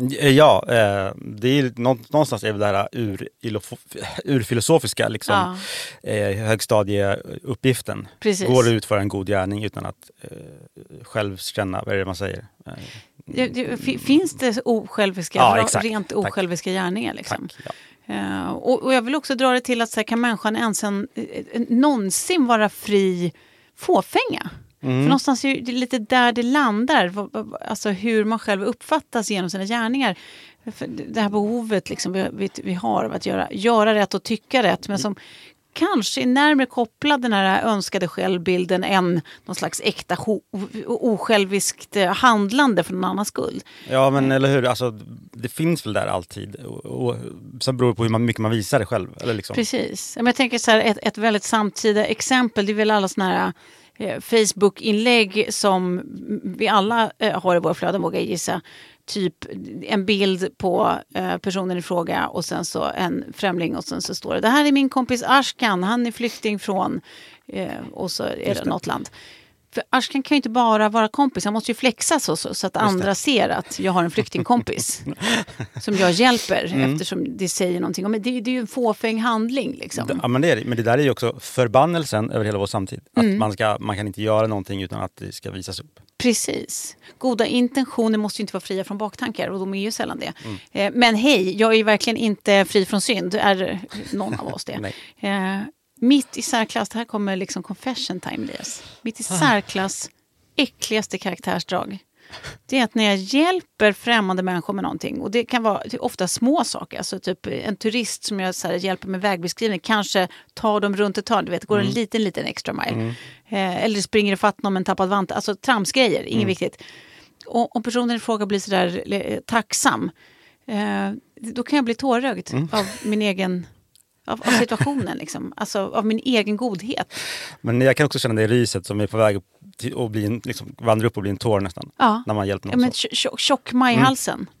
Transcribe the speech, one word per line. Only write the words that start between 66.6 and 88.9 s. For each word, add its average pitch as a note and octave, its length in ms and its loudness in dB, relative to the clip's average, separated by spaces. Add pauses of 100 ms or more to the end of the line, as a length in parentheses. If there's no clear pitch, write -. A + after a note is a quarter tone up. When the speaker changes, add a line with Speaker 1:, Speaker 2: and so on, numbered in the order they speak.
Speaker 2:
eh, F#3+ 220 -8 (240)
och F3+ 180 -6
så - 140 -6
är - 120 -4
Speaker 1:
Just - 220 -2
Speaker 2:
det - 60 -6
Speaker 1:
det. - 60 -2
Speaker 2:
något - 160 -4
land. C#3 220 -4 (640)
För - 160 -4
Ashkan C4 320 0
kan D4 120 0
ju - 20 6
inte B3+ 140 0
bara A3 380 4
vara G#3+ 200 2
kompis, C4 360 0
han G#3 100 0
måste A3 160 -2
ju - 40 0
flexa - 460 0
så, D#3+ 160 -2
så, - 180 -6
så - 120 -4
att F#3 80 -4
Speaker 1:
Just - 0 -
det. - 60 0
Speaker 2:
andra G3 340 2
ser A3+ 340 2
att - 320 -4
jag F#3 120 0
har F3 120 4
en F3 60 -2
flyktingkompis - 920 -2 (380)
Speaker 1:
<laughs> - 400 -10
Speaker 2:
som G#3 160 -2
jag F#3 160 6
hjälper A#3 600 2
Speaker 1:
Mm. C3+ 200 2
Speaker 2:
eftersom F#3 440 -4
det F#3 120 -2
säger F3+ 320 0
någonting F3 260 -4
om, G#3+ 60 0
men G#3+ 100 -2
det, B3 180 -2
det A3 100 -4
är - 20 0
ju B3+ 80 0
en A3+ 60 -6
fåfäng A3 540 0
handling A#3 520 0
liksom. - 340 -8
Speaker 1:
D-, - 160 -2
ja, B2 60 0
men C3 140 2
det E3 80 4
är B2 60 4
det. G#2+ 80 -2
Men A#2+ 120 -2
det A#2 60 0
där A#2 160 4
är D3 40 4
ju C#3 80 4
också A#2 300 -2
förbannelsen C3 920 2
över A2 140 0
hela G#2 140 -2
vår G2+ 80 0
samtid. G2 340 -4 (160)
Att A#3 80 4
Speaker 2:
Mm. G3 140 2
Speaker 1:
man G#2+ 140 0
ska, G#2+ 280 2
man G#2+ 160 -4
kan G#2 100 -4
inte G2+ 160 -6
göra A2 240 4
någonting G2+ 360 -4
utan G2+ 200 -6
att F#2 140 -10
det G2 180 -12
ska - 160 -12
visas F#2+ 300 -10
upp. - 200 -20 (180)
Speaker 2:
Precis. - 800 -2 (220)
Goda A#3 280 0
intentioner B3 720 2
måste G#3+ 220 -4
ju - 20 -4
inte G3 100 -8
vara F#3+ 80 -4
fria F#3+ 240 -4
från G3+ 140 -8